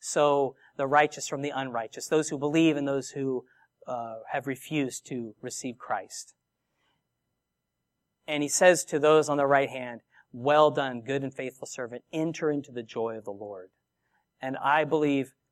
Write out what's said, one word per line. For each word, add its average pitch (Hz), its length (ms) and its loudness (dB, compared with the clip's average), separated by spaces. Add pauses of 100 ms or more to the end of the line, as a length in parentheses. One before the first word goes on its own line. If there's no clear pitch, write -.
so 143 560 2 (200)
the 139 120 -2
righteous 147 400 2
from 139 140 -6
the 143 80 -4
unrighteous," 127 580 -8
those 156 200 0
who 147 100 -6
believe 151 380 2
and 143 120 -2
those 135 220 -4
who, 131 340 -4 (420)
uh, 117 320 -8 (140)
have 135 160 -6
refused 139 580 -4
to 117 340 -8
receive 123 380 -10
Christ. - 560 -10 (1900)
And 147 160 -2
he 147 60 -2
says 180 380 6
to 156 120 -2
those 151 300 6
on 147 80 0
the 139 100 2
right 139 240 4
hand, 123 300 -10 (320)
"Well 147 400 4
done, 131 300 -4
good 135 200 -4
and 131 100 -6
faithful 131 360 -10
servant. 123 340 -10 (100)
Enter 160 380 -2
into 143 220 -4
the 120 100 -8
joy 113 340 -6
of 107 80 -14
the 104 80 -10
Lord." 101 380 -14 (720)
And 131 140 -6
I 147 260 2
believe 147 520 0 (180)